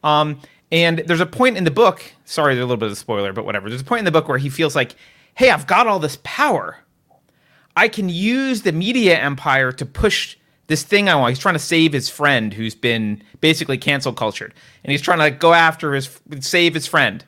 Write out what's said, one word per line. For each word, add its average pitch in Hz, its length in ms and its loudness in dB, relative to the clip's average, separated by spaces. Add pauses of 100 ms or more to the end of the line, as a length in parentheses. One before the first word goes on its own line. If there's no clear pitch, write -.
Um, 151 360 0 (320)
and 165 280 2
there's 165 220 0
a 180 40 2
point 240 320 0
in 185 60 -2
the 160 80 2
book, 165 320 2 (220)
sorry, 147 280 0
there's 123 100 0
a 127 40 -4
little 123 120 0
bit 110 60 -2
of 104 60 -4
a 101 40 -8
spoiler, 101 380 -4
but 98 120 -8
whatever. 101 220 -4
There's 123 140 -8
a - 20 -10
point 233 160 -2
in 208 60 -4
the 175 60 2
book 156 180 2
where 127 80 0
he 139 120 -2
feels 147 260 -2
like, 131 200 -2 (380)
"Hey, 254 160 4
I've 151 160 0
got 214 220 2
all 202 100 0
this 151 260 -4
power. 160 540 -2 (960)
I 226 120 4
can 196 220 -4
use 226 520 -2
the 185 100 0
media 190 480 2
empire 135 520 0
to 131 160 -8
push - 500 -4 (300)
this 151 160 -2
thing 202 260 2
I 165 60 4
want." 123 160 2
He's 131 80 -4
trying 185 160 0
to 147 40 -2
save 160 340 2
his 135 160 -4
friend 123 440 0
who's 110 220 -8
been 110 480 -2 (180)
basically 156 380 0
cancel 139 340 -2
cultured. 104 400 -8 (300)
And 139 80 -6
he's 143 100 -2
trying 180 160 0
to, 156 60 2
like, 139 160 0
go 170 140 6
after 160 420 2
his, 135 240 -8 (220)
save 170 340 0
his 147 100 -6
friend. 117 420 0